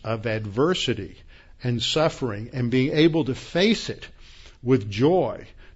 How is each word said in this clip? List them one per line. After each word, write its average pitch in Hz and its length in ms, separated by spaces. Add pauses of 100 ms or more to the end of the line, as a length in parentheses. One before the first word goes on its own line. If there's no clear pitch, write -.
of 110 220
adversity 110 880 (460)
and 120 200
suffering 123 680
and 127 180
being 131 220
able 160 320
to 123 100
face - 540
it - 180 (560)
with 120 280
joy, 127 560 (300)